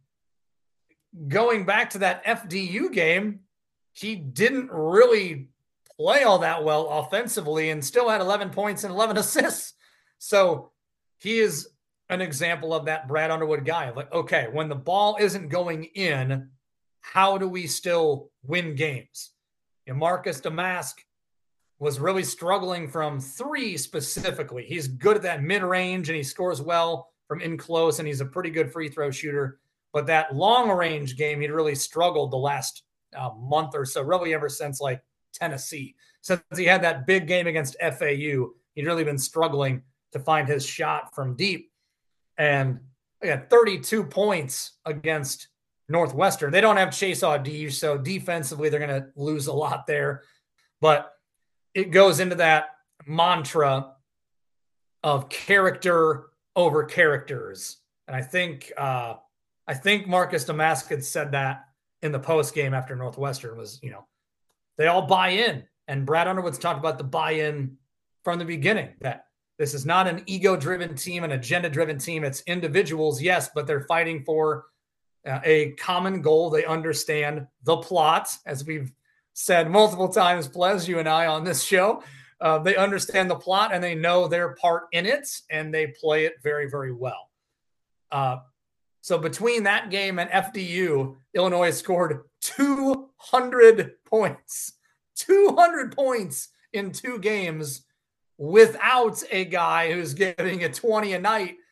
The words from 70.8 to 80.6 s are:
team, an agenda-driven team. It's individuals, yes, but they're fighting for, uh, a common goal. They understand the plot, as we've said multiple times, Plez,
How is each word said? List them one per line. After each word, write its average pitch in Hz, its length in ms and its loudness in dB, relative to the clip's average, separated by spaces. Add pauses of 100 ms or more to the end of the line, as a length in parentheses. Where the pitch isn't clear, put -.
team, 175 280 -8
an 156 100 -4
agenda-driven 156 680 -2
team. 160 260 -6
It's 131 220 -6
individuals, 160 760 0
yes, 170 340 0
but 143 120 -4
they're 143 160 -2
fighting 165 420 -2
for, 156 400 0 (600)
uh, 135 180 -4
a 151 280 4
common 185 500 -2
goal. 156 260 4
They 160 160 2
understand 151 800 -2 (180)
the 165 120 4
plot, 165 580 2 (120)
as 139 180 -8
we've 151 260 -8 (440)
said 170 360 2
multiple 190 380 4
times, 175 400 2
Plez, 175 400 0